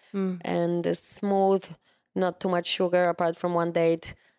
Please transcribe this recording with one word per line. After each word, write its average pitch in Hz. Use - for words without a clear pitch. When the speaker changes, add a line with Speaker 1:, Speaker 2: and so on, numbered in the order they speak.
Speaker 1:
Mm. 185
Speaker 2:
and 170
the 170
smooth, 196
not 185
too 190
much 175
sugar 180
apart 170
from 175
one 170
date, 165